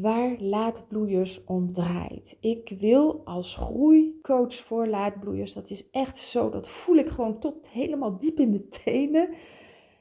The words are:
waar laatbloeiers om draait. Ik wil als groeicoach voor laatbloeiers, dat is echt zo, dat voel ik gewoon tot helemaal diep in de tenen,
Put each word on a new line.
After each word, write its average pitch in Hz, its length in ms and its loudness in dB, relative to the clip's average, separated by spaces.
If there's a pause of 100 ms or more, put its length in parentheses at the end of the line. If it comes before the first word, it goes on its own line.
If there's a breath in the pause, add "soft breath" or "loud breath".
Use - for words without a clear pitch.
waar 233 380 0
laatbloeiers 208 1040 -2
om 180 280 -2
draait. 175 680 -6
Ik 226 380 -4
wil 262 460 4
als 175 320 -10
groeicoach 294 1000 4
voor 226 320 -4
laatbloeiers, 202 680 -4
dat 190 180 -14
is 196 200 -14
echt 262 280 -4
zo, - 320 -2
dat - 180 -8
voel - 280 2
ik 277 120 4
gewoon 220 300 -4
tot - 320 -8
helemaal 247 480 -4
diep 311 200 -2
in 247 120 6
de 202 180 0
tenen, 294 600 2 (720 loud breath)